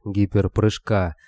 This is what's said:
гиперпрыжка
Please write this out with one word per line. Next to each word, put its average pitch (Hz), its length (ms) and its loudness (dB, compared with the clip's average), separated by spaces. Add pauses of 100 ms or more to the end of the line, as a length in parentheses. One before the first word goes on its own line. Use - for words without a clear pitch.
гиперпрыжка 101 1120 0 (120)